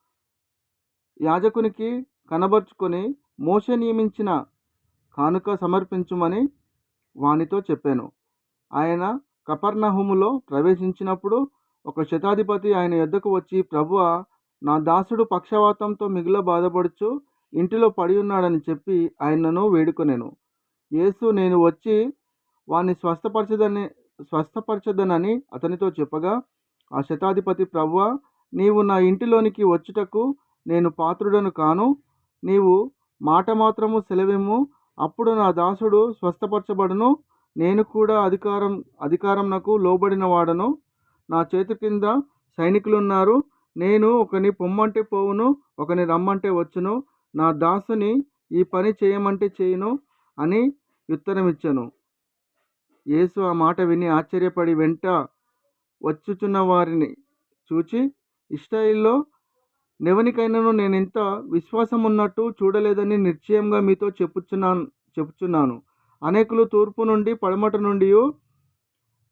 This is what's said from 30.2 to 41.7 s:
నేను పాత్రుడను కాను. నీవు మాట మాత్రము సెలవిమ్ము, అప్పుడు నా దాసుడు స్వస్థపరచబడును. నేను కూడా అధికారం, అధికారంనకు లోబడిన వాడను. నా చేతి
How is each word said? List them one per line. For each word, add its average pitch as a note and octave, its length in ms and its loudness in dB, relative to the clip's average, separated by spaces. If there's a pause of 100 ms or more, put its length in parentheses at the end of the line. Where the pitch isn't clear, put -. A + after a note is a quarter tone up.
నేను E3+ 240 2
పాత్రుడను F#3+ 600 0
కాను. F3 460 2 (480)
నీవు G3 460 4 (320)
మాట F3+ 280 2
మాత్రము A3 500 2
సెలవిమ్ము, G3 680 0 (300)
అప్పుడు A3 320 -2
నా G#3 200 2
దాసుడు G3+ 600 2
స్వస్థపరచబడును. G3+ 1040 -2 (400)
నేను F#3+ 260 2
కూడా G#3+ 400 2
అధికారం, G3+ 600 -2 (180)
అధికారంనకు G3 720 -2
లోబడిన F#3+ 480 2
వాడను. F3 540 0 (520)
నా E3 240 0
చేతి F#3+ 200 -2